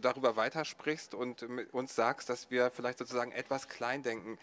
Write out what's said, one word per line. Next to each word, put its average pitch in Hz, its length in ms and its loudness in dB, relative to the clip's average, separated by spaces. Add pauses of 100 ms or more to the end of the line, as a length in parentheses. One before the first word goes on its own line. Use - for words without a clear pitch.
darüber 123 340 4
weitersprichst 147 760 -2
und 120 340 -4
mit 123 260 -8
uns 127 220 -2
sagst, 117 340 2
dass - 220 -4
wir 123 180 6
vielleicht 123 280 -4
sozusagen 123 340 -2
etwas - 360 -4
klein 127 360 -4
denken. 110 380 -4